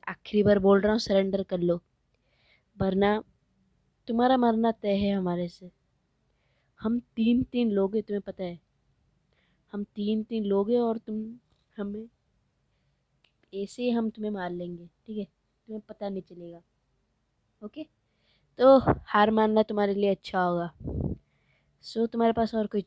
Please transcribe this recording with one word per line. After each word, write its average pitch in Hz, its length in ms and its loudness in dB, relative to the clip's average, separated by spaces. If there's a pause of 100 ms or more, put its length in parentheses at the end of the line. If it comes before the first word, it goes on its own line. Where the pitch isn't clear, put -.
आखिरी 208 360 -2
बार 202 160 6
बोल 196 220 6
रहा 208 100 2
हूँ, 220 80 0
surrender 196 440 0
कर 180 160 -4
लो, 175 200 0 (1000)
वरना 196 460 0 (840)
तुम्हारा 247 300 4
मरना 226 360 2
तय 202 240 -2
है 202 160 0
हमारे 180 340 -2
से। 175 240 -20 (1120)
हम 233 180 -2 (160)
तीन 240 280 2
तीन 240 280 -2
लोग 196 240 0
हैं, 214 80 -2
तुम्हें 202 180 -6
पता 190 220 -12
है, 175 160 -8 (1120)
हम 208 100 -8 (120)
तीन 214 280 -2
तीन 220 220 -6
लोग 202 260 0
हैं 240 80 2
और 233 180 0
तुम 220 280 -10 (520)
हमें, 208 300 -10 (1500)
ऐसे 202 300 -8
ही 247 60 0
हम 233 200 0
तुम्हें 214 220 -8
मार 185 200 -6
लेंगे, 175 360 -10 (180)
ठीक 214 120 -12
है? 208 60 -6
तुम्हें - 640 -16
पता 208 200 -10
नहीं 190 120 -8
चलेगा, 170 400 -20 (1000)
ओके? 214 220 -14 (760)
तो 269 180 8 (300)
हार 208 240 4
मानना 220 320 4
तुम्हारे 202 300 -2
लिए 202 180 0
अच्छा 190 300 -4
होगा। 175 300 -2 (1120)
सो 226 240 -4
तुम्हारे 233 260 0
पास 226 220 -2
और 214 120 0
कोई 208 200 -4